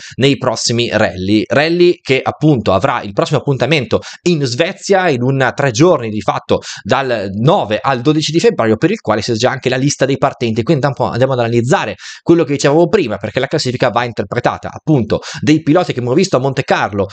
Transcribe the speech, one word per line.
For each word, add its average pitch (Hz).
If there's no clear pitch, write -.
nei 139
prossimi 117
rally. 101
Rally 165
che 131
appunto 123
avrà 117
il 101
prossimo 123
appuntamento 127
in 151
Svezia, 180
in 123
un 131
tre 135
giorni 131
di 107
fatto, 143
dal 120
nove 127
al 127
dodici 151
di 165
febbraio, 113
per 165
il 220
quale 110
si 123
è -
già 120
anche 127
la 127
lista 139
dei 135
partenti. 117
Quindi 139
andiamo, 127
andiamo 127
ad 123
analizzare 120
quello 170
che 143
dicevamo 151
prima, 135
perché 107
la 135
classifica 131
va 117
interpretata. 110
Appunto, 110
dei 156
piloti 170
che 123
abbiamo 120
visto 185
a 123
Monte 131
Carlo 104